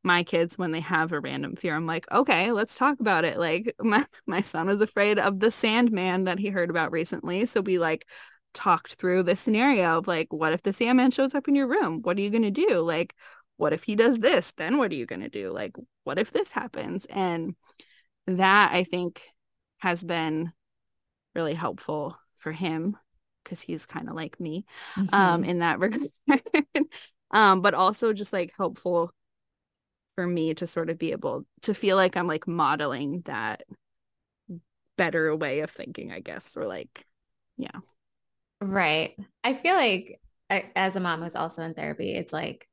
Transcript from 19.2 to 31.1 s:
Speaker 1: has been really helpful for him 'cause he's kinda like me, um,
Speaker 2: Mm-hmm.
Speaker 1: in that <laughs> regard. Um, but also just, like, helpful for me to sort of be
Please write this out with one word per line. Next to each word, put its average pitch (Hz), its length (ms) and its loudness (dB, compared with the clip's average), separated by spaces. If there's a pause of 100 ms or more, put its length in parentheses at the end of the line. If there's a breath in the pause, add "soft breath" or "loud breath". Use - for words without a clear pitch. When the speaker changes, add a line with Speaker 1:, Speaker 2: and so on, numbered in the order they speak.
Speaker 1:
has 175 260 -2
been 165 480 -2 (840)
really 160 200 -2
helpful 156 640 -6 (200)
for 160 140 -10
him 165 440 -4 (480)
'cause - 180 -14
he's 160 240 -10
kinda 165 280 -12
like 160 260 -12
me, 165 260 -8 (460 loud breath)
um, 185 320 4
Speaker 2:
Mm-hmm. - 0 -
Speaker 1:
in 175 160 0
that 170 200 0
<laughs> - 0 -
regard. 226 300 -2 (1200 loud breath)
Um, 196 320 8
but 180 120 6
also 208 400 4
just, 202 180 -6
like, 180 240 -2
helpful 170 560 0 (1000)
for 180 120 -4
me 160 280 0
to 170 120 -6
sort 165 240 -6
of 170 80 -6
be 165 140 -4